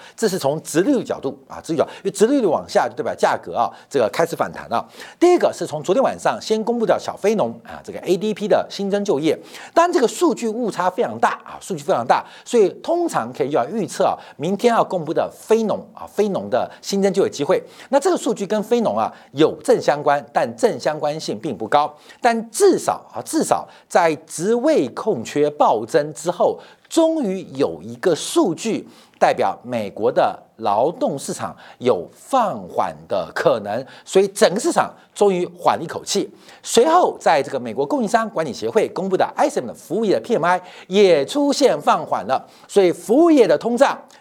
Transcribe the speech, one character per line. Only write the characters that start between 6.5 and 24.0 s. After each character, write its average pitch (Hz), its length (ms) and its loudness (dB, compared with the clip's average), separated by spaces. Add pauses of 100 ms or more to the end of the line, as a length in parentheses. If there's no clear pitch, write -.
公 233 120 0
布 233 80 -2
的 165 140 2
“小 - 180 -6
非 214 200 2
农” 120 140 0 (120)
啊， 78 220 -16
这 101 80 -12
个 90 80 -12
A 175 160 0
D 208 180 -2
P 208 140 -6
的 135 200 2
新 196 220 -6
增 202 140 -2
就 170 160 0
业， 151 180 0 (340)
当 339 140 4
然 262 60 -2
这 339 80 2
个 233 80 2
数 320 260 0
据 226 140 -6
误 220 240 -4
差 180 180 -2
非 233 140 -2
常 117 160 -6
大 - 240 0
啊， - 160 -16
数 - 160 -8
据 143 80 -12
非 165 100 0
常 120 100 0
大， - 220 0 (180)
所 - 140 0
以 196 100 6 (140)
通 339 260 -2
常 123 240 -4
可 139 120 -4
以 131 60 -4
要 135 180 2
预 196 180 -4
测 - 160 -4
啊， 104 160 0 (180)
明 175 200 -4
天 233 180 0
要 202 80 4
公 170 220 -2
布 156 100 -6
的 110 180 -2
非 226 300 0
农 185 160 -2 (160)
啊， - 100 -16
非 208 260 -2
农 104 200 -6
的 107 180 0 (140)
新 196 180 -4
增 196 120 2
就 196 100 2
业 120 80 0
机 143 140 -6
会。 143 180 2 (280)
那 285 100 4
这 381 100 0
个 339 60 2
数 254 180 -2
据 196 100 -6
跟 214 160 -2
非 240 200 0
农 117 180 0
啊 107 100 0 (220)
有 139 320 2
正 220 180 2
相 147 220 0
关， 143 300 0
但 135 240 0
正 170 240 0
相 156 180 -2
关 151 220 -4
性 135 180 -8
并 143 180 -8
不 110 120 -8
高。 151 260 2 (260)
但 233 300 0
至 381 260 4
少 - 380 -2
啊， 113 100 -8
至 302 200 -2
少 - 240 -2 (180)
在 170 260 4 (140)